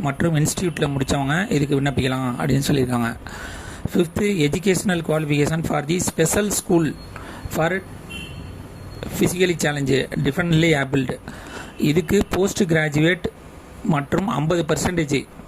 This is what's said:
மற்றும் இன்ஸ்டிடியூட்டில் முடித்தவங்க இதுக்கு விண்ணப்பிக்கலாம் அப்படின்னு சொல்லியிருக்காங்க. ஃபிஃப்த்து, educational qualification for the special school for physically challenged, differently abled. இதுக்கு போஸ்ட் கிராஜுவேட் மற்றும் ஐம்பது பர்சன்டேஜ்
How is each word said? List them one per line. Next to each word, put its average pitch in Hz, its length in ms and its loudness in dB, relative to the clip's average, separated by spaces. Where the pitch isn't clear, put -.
மற்றும் 160 340 2
இன்ஸ்டிடியூட்டில் 156 540 0
முடித்தவங்க 139 420 0
இதுக்கு 143 220 2
விண்ணப்பிக்கலாம் 131 500 0
அப்படின்னு 139 300 2
சொல்லியிருக்காங்க. 123 420 2
ஃபிஃப்த்து, 190 340 2
educational 175 540 2
qualification 151 580 2
for 151 120 0
the 180 80 0
special 202 400 2
school 170 280 2
for 165 140 2
physically 175 440 2
challenged, 139 340 2
differently 165 460 2
abled. 131 300 -2
இதுக்கு 185 280 2
போஸ்ட் 190 280 2
கிராஜுவேட் 156 520 2
மற்றும் 165 420 0
ஐம்பது 165 340 2
பர்சன்டேஜ் 156 480 0